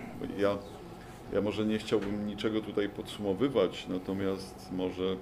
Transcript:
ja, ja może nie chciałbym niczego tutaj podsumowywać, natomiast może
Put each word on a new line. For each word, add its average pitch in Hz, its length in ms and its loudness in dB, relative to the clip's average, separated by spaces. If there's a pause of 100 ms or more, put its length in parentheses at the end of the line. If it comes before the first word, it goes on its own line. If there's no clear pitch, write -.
(420)
ja, 101 160 4 (760)
ja 98 80 4
może 104 240 2
nie 107 140 4
chciałbym 104 480 2
niczego 107 340 0
tutaj 104 280 0
podsumowywać, 101 1000 2
natomiast 95 840 -2
może 92 500 0